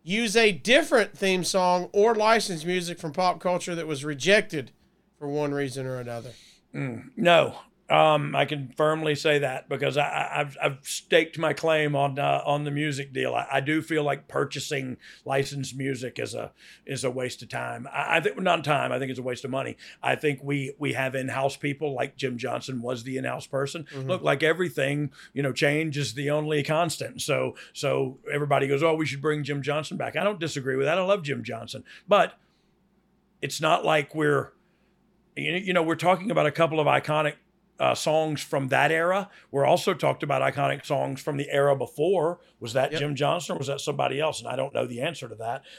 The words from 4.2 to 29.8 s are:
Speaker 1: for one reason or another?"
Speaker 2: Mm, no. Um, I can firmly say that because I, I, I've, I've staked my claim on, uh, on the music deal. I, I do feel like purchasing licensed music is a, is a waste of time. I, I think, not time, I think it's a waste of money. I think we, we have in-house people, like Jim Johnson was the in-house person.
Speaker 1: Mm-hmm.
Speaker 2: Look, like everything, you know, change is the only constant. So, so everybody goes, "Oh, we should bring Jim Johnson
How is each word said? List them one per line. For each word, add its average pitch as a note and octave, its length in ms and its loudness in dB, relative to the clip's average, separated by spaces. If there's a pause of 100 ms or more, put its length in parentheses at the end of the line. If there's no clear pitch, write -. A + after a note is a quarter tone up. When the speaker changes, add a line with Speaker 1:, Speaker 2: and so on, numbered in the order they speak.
Speaker 1:
for D3 100 -8
one D3 240 0
reason C3+ 340 -4
or C3 100 -6
another?" A#2+ 340 -10 (440)
Speaker 2:
Mm, C3 420 -6
no. E3 420 4 (320)
Um, D3+ 460 4
I C#3 80 4
can C#3 320 -4
firmly D#3 380 2
say D3 240 2
that C3+ 320 -4
because C#3 260 -2
I, D3 60 2
I, D3 380 -2
I've, C#3+ 220 -6
I've C#3+ 200 -2
staked - 560 0
my D#3 160 0
claim D3+ 420 2
on, C#3 220 0
uh, C#3+ 260 2
on D3 200 0
the D3 60 -4
music C#3 440 -4
deal. B2+ 200 -2
I, C3 160 -2
I C#3 100 0
do D3+ 200 0
feel D3+ 220 -2
like C#3+ 260 -4
purchasing C#3 680 -4 (260)
licensed C#3 500 -2
music C3 440 -6
is A#2 160 -6
a, A2+ 180 -8 (320)
is C3 180 -8
a C3 80 0
waste B2+ 300 -6
of A2+ 80 -16
time. B2 420 -8
I, - 280 0
I - 20 4
think, G#3 220 -2
not E3+ 200 2
time, C3 300 0
I B2+ 60 -2
think C3 100 -4
it's B2+ 100 -8
a B2+ 40 -8
waste B2+ 240 -6
of A#2+ 40 -8
money. B2+ 280 -4 (240)
I C3 140 2
think C#3 260 -2
we, C#3 360 -2
we C#3 140 -2
have C3 220 -2
in-house C3+ 420 -2
people, C#3+ 380 -4
like C3 240 -4
Jim B2 180 -4
Johnson A#2+ 460 -6
was A#2+ 220 -6
the B2+ 120 -6
in-house B2+ 300 -6
person. C#3 440 -4
Speaker 1:
Mm-hmm. C3+ 160 -8
Speaker 2:
Look, D#3 140 -2
like D3 220 2
everything, D3 680 0 (220)
you C3+ 100 -2
know, C3+ 120 0
change D3+ 420 0
is C3+ 160 -2
the C#3 160 -4
only D3+ 340 0
constant. D#3+ 600 -2
So, C3 320 -2 (180)
so C3+ 460 -2 (120)
everybody C#3+ 380 2
goes, C#3 140 2
"Oh, D#3+ 140 4
we D#3+ 100 -2
should C#3 160 -6
bring D3+ 220 0
Jim C#3+ 180 -4
Johnson D3 340 -4